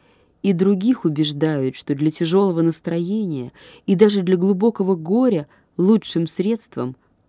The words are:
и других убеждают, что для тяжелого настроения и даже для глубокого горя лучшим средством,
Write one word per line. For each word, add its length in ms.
и 100
других 540
убеждают, 680
что 180
для 160
тяжелого 540
настроения 880
и 80
даже 300
для 120
глубокого 600
горя 520
лучшим 480
средством, 680